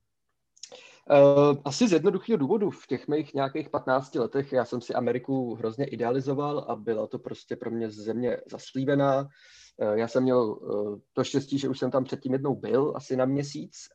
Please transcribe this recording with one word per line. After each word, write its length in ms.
Eh, 540
asi 240
z 40
jednoduchého 440
důvodu. 340
V 160
těch 220
mých 260
nějakých 360
patnácti 480
letech 340
já 120
jsem 160
si 140
Ameriku 600
hrozně 300
idealizoval 840
a 80
byla 300
to 120
prostě 380
pro 140
mě 200
země 500
zaslíbená. 800
Eh, 180
já 100
jsem 140
měl, 400
eh, 380
to 120
štěstí, 340
že 100
už 100
jsem 120
tam 140
předtím 280
jednou 220
byl, 420
asi 200
na 80
měsíc, 520